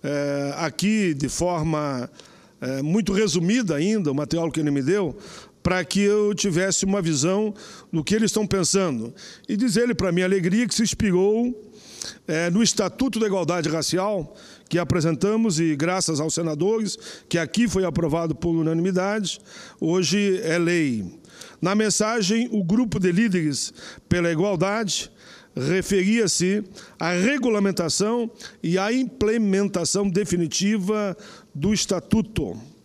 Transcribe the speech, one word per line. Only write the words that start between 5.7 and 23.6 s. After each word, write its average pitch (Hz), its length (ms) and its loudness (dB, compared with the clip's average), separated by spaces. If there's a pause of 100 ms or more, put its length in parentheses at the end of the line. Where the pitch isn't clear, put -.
que 196 160 0
eu 208 340 2
tivesse 185 480 0
uma 196 180 0
visão 180 520 0 (360)
do 160 140 -2
que 196 100 0
eles 214 180 2
estão 214 140 0
pensando. 170 680 0 (340)
E - 80 -2
diz 208 220 2
ele, 240 160 2
para 190 180 0
minha 180 140 2
alegria, 196 420 2
que - 80 -4
se 226 80 0
inspirou, 214 880 0 (560)
eh, 170 220 0
no 190 120 2
Estatuto 220 560 0
da 220 100 0
Igualdade 175 420 0
Racial, 180 640 -2 (320)
que 170 100 -2
apresentamos 170 800 2
e, 160 160 2
graças 165 460 0
aos 156 140 -2
senadores, 175 640 -2 (320)
que 170 80 0
aqui 190 280 2
foi 190 200 0
aprovado 165 500 0
por 175 180 -2
unanimidade, 180 840 0 (400)
hoje 185 640 2
é 160 140 0
lei. 160 480 2 (560)
Na 185 140 2
mensagem, 214 760 2
o 214 100 0
grupo 214 380 0
de 185 100 4
líderes 175 640 0 (360)